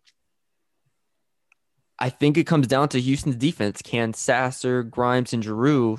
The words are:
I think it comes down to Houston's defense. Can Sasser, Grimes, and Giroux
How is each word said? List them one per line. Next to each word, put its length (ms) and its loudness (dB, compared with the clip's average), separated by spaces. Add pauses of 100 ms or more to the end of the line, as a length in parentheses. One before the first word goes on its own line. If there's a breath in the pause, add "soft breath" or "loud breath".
(2000)
I 120 -2
think 260 0
it 100 2
comes 200 2
down 240 2
to 100 0
Houston's 360 -2
defense. 460 -2
Can 300 -2
Sasser, 680 -2
Grimes, 500 0
and 100 -2
Giroux 560 2